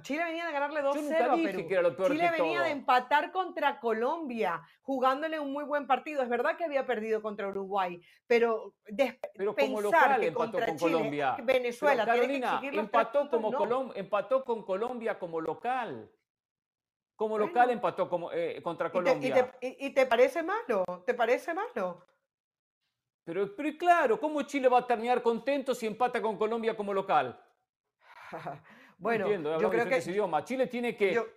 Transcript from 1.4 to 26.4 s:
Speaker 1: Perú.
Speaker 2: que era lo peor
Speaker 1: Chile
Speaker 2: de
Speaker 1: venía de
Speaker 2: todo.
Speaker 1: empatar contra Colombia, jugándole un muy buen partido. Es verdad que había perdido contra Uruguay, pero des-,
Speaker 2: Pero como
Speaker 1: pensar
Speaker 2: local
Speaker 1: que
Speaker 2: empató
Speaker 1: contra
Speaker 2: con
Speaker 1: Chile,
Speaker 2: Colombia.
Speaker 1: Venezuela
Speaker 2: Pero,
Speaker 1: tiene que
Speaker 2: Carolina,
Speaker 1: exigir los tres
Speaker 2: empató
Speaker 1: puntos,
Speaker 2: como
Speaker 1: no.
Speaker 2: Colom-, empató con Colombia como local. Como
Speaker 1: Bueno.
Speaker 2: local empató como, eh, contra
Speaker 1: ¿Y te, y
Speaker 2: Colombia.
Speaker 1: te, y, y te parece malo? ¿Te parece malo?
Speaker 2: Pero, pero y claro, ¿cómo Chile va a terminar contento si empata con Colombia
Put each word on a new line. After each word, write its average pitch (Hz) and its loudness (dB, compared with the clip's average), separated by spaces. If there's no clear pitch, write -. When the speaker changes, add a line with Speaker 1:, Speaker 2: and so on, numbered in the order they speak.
Speaker 1:
Perú. 175 -6
Speaker 2:
que 190 -2
era 180 2
lo - 0
peor 277 2
Speaker 1:
Chile 320 0
Speaker 2:
de 349 2
Speaker 1:
venía 330 0
de 339 0
Speaker 2:
todo. 311 -2
Speaker 1:
empatar 277 2
contra 320 -2
Colombia, 233 -2
jugándole 269 0
un 277 -6
muy 294 -6
buen 285 -4
partido. 269 0
Es 240 -2
verdad 254 0
que 349 -6
había 269 -2
perdido 220 -2
contra 208 -6
Uruguay, 190 -4
pero 226 2
des-, 233 0
Speaker 2:
Pero 202 -2
como 208 2
Speaker 1:
pensar 208 -2
Speaker 2:
local 269 6
Speaker 1:
que 190 2
Speaker 2:
empató 240 -2
Speaker 1:
contra 180 -2
Speaker 2:
con 160 -4
Speaker 1:
Chile, 165 2
Speaker 2:
Colombia. 143 0
Speaker 1:
Venezuela 247 2
Speaker 2:
Pero, 226 2
Speaker 1:
tiene 247 2
que 262 -2
Speaker 2:
Carolina, 233 -2
Speaker 1:
exigir 196 -4
los 208 -2
tres 226 4
Speaker 2:
empató 233 0
Speaker 1:
puntos, 277 0
Speaker 2:
como 214 -2
Speaker 1:
no. - -2
Speaker 2:
Colom-, 233 -2
empató 202 0
con 226 -4
Colombia 220 -4
como 165 -6
local. 160 -6
Como 214 -2
Speaker 1:
Bueno. 214 0
Speaker 2:
local 247 4
empató 185 0
como, 175 -4
eh, 156 -4
contra 170 -4
Speaker 1:
¿Y 165 -4
te, 185 -2
y 180 2
Speaker 2:
Colombia. 254 2
Speaker 1:
te, 247 -6
y, 262 -8
y - -10
te 262 4
parece 262 4
malo? 339 0
¿Te 247 0
parece 254 0
malo? 240 -6
Speaker 2:
Pero, 196 -4
pero 302 -4
y 302 -6
claro, 330 4
¿cómo 302 -2
Chile 262 2
va 247 6
a 240 0
terminar 240 0
contento 240 0
si 233 -6
empata 240 -2
con 208 -2
Colombia 220 0